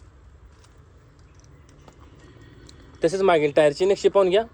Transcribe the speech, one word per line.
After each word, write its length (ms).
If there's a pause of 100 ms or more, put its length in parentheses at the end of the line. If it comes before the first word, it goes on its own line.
(3000)
तसेच 180
मागील 300
टायरची 340
नक्षी 240
पाहून 200
घ्या. 140 (100)